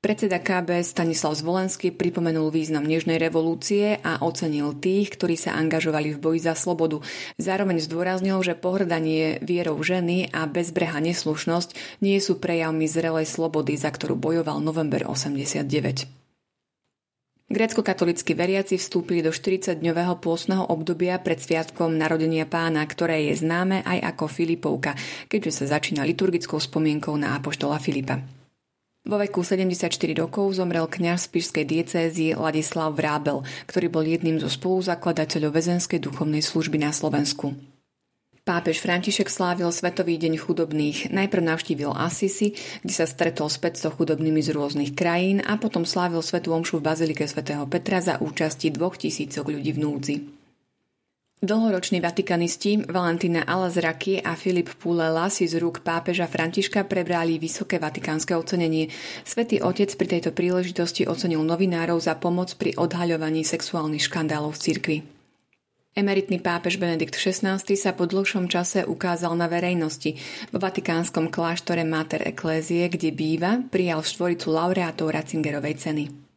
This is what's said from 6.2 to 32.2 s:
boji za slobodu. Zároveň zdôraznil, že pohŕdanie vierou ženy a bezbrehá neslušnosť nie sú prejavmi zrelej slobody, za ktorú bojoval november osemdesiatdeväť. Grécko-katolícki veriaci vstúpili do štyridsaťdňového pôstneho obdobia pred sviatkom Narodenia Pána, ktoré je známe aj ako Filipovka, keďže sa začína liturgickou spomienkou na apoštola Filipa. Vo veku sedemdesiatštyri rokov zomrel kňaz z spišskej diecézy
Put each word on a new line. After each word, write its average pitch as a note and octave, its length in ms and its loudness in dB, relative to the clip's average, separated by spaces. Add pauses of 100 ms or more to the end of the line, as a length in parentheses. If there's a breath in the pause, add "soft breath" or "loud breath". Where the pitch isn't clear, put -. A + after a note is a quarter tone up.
boji D#3+ 240 0
za E3 80 2
slobodu. D#3+ 480 0 (400 loud breath)
Zároveň F#3+ 400 2
zdôraznil, F#3 640 0
že F3+ 80 0
pohŕdanie E3 880 0
vierou E3 400 0
ženy F3 480 0
a D#3+ 160 -2
bezbrehá E3 560 0
neslušnosť E3+ 1040 -2
nie G3 160 4
sú G3 160 2
prejavmi D#3+ 480 0
zrelej D#3+ 400 2
slobody, D#3 560 0
za D3+ 80 0
ktorú - 320 -2
bojoval D#3 400 0
november D#3 480 0
osemdesiatdeväť. C#3 960 0 (1400)
Grécko-katolícki G3 880 0
veriaci F#3+ 400 0
vstúpili F3 480 0
do D#3+ 80 2
štyridsaťdňového F3 880 0
pôstneho E3+ 480 0
obdobia E3+ 480 0
pred F3+ 240 0
sviatkom D#3+ 560 0
Narodenia D#3+ 480 2
Pána, E3 400 0
ktoré D#3 480 0
je D3+ 80 2
známe F3+ 480 2
aj F3+ 240 0
ako D#3 160 -4
Filipovka, D3+ 640 -2 (400 loud breath)
keďže D#3+ 320 0
sa D3 160 2
začína D3 240 -2
liturgickou E3+ 560 0
spomienkou D3+ 560 0
na - 240 -2
apoštola D3 400 -2
Filipa. C3+ 640 -4 (600)
Vo G3+ 160 0
veku G3+ 240 0
sedemdesiatštyri F3 720 0
rokov F#3+ 400 0
zomrel E3+ 320 0
kňaz F3 320 0
z - 80 2
spišskej E3 400 0
diecézy E3 640 0